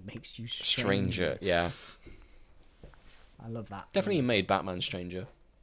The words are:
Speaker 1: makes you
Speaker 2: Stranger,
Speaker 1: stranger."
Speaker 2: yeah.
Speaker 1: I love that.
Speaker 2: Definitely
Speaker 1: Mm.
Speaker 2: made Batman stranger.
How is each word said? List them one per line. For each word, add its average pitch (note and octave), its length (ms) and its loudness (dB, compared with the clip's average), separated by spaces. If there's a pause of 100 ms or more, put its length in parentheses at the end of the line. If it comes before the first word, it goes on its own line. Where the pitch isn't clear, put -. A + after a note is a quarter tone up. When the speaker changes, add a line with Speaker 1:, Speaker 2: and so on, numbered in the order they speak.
Speaker 1:
makes - 340 -10
you A2+ 80 -8
Speaker 2:
Stranger, F#2+ 880 2
Speaker 1:
stranger." - 60 -12
Speaker 2:
yeah. F2 300 4 (1700)
Speaker 1:
I A2+ 60 -12
love A2+ 200 -8
that. G2 220 -12
Speaker 2:
Definitely G3 300 2
Speaker 1:
Mm. B2+ 40 2
Speaker 2:
made G#2 220 4
Batman F#2 340 2
stranger. F2+ 460 -6 (360)